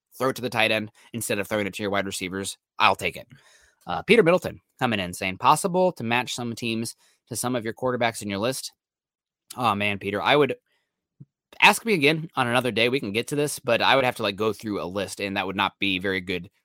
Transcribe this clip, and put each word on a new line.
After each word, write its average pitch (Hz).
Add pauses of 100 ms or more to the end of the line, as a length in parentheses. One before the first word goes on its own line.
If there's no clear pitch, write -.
(180)
Throw 127
it 131
to 117
the 120
tight 110
end 107 (220)
instead 110
of 98
throwing 104
it 90
to 107
your 101
wide 98
receivers. 95 (200)
I'll 98
take 90
it. - (580)
Uh, 170
Peter 220
Middleton 165 (180)
coming 113
in 90
saying, 95
"Possible 175
to -
match 117
some 120
teams 113 (320)
to 110
some 123
of 113
your 113
quarterbacks 123
in 104
your 98
list?" 123 (840)
Oh, 117
man, 104
Peter, 98
I 113
would, 139 (1040)
ask 196
me 226
again 156
on 127
another 123
day. 110
We 131
can 101
get 113
to 151
this, 147
but 117
I 101
would 135
have 123
to, 117
like, 104
go 107
through 101
a 78
list, 92
and 101
that 95
would 95
not 98
be 95
very 95
good 90 (160)